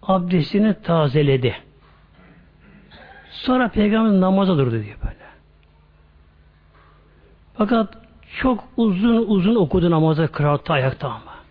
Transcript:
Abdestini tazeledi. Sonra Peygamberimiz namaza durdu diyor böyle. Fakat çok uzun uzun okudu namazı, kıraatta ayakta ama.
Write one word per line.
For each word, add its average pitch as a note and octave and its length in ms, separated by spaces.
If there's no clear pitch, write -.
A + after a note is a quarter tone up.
Abdestini F#3+ 800
tazeledi. C#3 720
Sonra B3+ 380
Peygamberimiz G#3+ 520
namaza F#3+ 380
durdu B2+ 120
diyor G#2+ 340
böyle. - 200
Fakat G#3+ 440
çok B3+ 280
uzun A3+ 500
uzun G3+ 280
okudu F3 360
namazı, D#3+ 420
kıraatta D3 420
ayakta C3 340
ama. A2+ 260